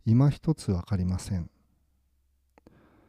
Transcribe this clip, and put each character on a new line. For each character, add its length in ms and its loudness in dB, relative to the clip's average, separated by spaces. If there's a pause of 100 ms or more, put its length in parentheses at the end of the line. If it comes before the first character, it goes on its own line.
今 240 4
一 240 -2
つ 160 -8
わ 140 0
か 120 -4
り 80 -2
ま 140 -2
せ 200 -6
ん。 120 -8 (1600)